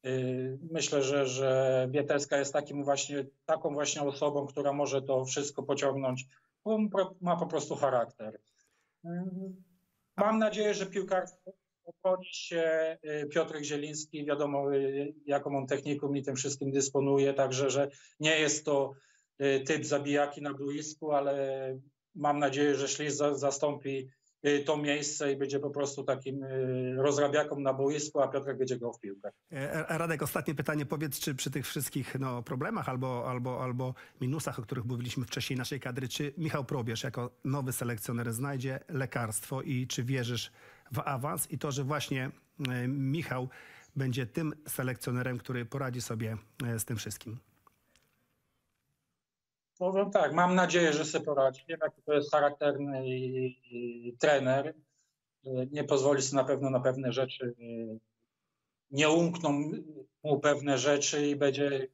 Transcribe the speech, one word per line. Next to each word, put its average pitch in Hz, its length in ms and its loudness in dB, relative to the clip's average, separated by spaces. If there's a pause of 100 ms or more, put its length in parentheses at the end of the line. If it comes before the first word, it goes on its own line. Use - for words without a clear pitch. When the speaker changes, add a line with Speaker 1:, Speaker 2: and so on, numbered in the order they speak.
Speaker 1:
E, 131 40 -4 (600)
myślę, 151 320 2
że, 139 240 2
że 131 640 4
Wieteska 143 460 2
jest 139 160 0
takim 143 300 -2
właśnie, 139 420 0 (200)
taką 160 280 2
właśnie 147 280 0
osobą, 143 460 0
która 143 260 0
może 139 280 2
to 131 240 2
wszystko - 380 -4
pociągnąć, 135 640 0 (400)
bo 214 100 2
on 214 140 2
pro-, 190 320 0
ma 175 160 2
po 165 100 -2
prostu 147 280 -2
charakter. 117 640 0 (680)
E, 175 200 -4 (920)
mam 214 220 4
nadzieję, 208 340 2
że 190 120 -2
piłkarz 185 440 -2 (560)
obroni 185 480 0
się, 160 640 0 (260)
y, 143 40 -4
Piotrek 156 360 0
Zieliński, 151 640 -6
wiadomo, 143 500 2
y, 139 380 0 (120)
jaką 143 320 0
on 135 100 -2
techniką 143 460 -2
i 135 100 -2
tym 135 120 -4
wszystkim 135 360 -4
dysponuje, 139 640 4
także 135 360 2
że 143 200 2 (300)
nie 156 200 4
jest 151 260 2
to, 139 280 2 (480)
y, 139 260 4
typ 151 180 0
zabijaki 143 560 0
na 143 120 -6
boisku, 147 580 -6
ale 135 680 0 (360)
mam 147 240 2
nadzieję, 143 360 4
że 135 120 0
Ślisz 147 260 -2
za-, 147 220 2
zastąpi, 135 720 -2 (380)
y, 143 160 4
to 151 140 2
miejsce 143 540 0
i 135 60 0
będzie 135 220 0
po 143 100 -2
prostu 143 340 -4
takim, 135 400 -2
y, 127 540 -2
rozrabiaką 143 600 4
na 135 140 2
boisku, 147 480 0
a 131 60 6
Piotrek 135 300 -2
będzie 127 220 0
grał 117 140 -4
w - 60 -16
piłkę. 98 320 -10 (200)
Speaker 2:
E, 151 380 -4
e, 165 80 0
Radek, 160 240 0
ostatnie 156 340 -2
pytanie. 151 300 -2
Powiedz, 147 340 -4
czy 147 160 -2
przy 131 160 -6
tych 135 160 -4
wszystkich, 139 520 -4
no, 127 240 -2
problemach 147 460 -4
albo, 127 400 -2
albo, 127 340 -2
albo 127 300 -2 (280)
minusach, 135 380 -2
o - 20 -8
których 117 240 -6
mówiliśmy 123 400 -4
wcześniej 131 320 -4
naszej 127 220 -4
kadry, 127 280 -6
czy 147 300 -4
Michał 156 280 -2
Probierz 120 380 -2
jako 123 280 -4 (120)
nowy 135 300 -2
selekcjoner 117 600 -2
znajdzie 135 460 -2 (100)
lekarstwo 127 720 -2
i 127 260 -2
czy 127 160 -2
wierzysz 123 480 -2 (400)
w 135 140 -2
awans 143 460 -4
i 143 60 -6
to, 151 140 -2
że 135 120 -2
właśnie, 135 480 -2 (380)
e, 123 180 -2
Michał 135 600 -2 (460)
będzie 131 300 -2
tym 156 280 -4 (140)
selekcjonerem, 127 720 -4
który 123 280 -6
poradzi 127 360 -4
sobie, 110 360 -4 (300)
e, 117 120 -2
z - 60 -4
tym 113 120 -4
wszystkim? 107 400 -10 (2500)
Speaker 1:
Powiem 190 340 2
tak, 160 220 4
mam 180 220 4
nadzieję, 175 380 6
że 156 120 0
sobie 147 200 -2
poradzi. 135 420 2
Wiem, 165 140 -6
jaki 151 200 -4
to 151 120 0
jest 147 180 2
charakterny 143 760 2
i, 127 500 -2 (140)
i 120 460 -8
trener. 139 500 4 (800)
E, 127 260 -2
nie 147 120 -2
pozwoli 139 380 4
sobie 135 200 2
na 127 60 2
pewno 135 220 0
na 131 100 2
pewne 131 320 0
rzeczy. 127 480 -2
E, 117 40 -18 (1300)
nie 147 180 6
umkną 156 640 4 (520)
mu 147 160 4
pewne 143 380 4
rzeczy 147 500 4
i 143 80 2
będzie 139 580 2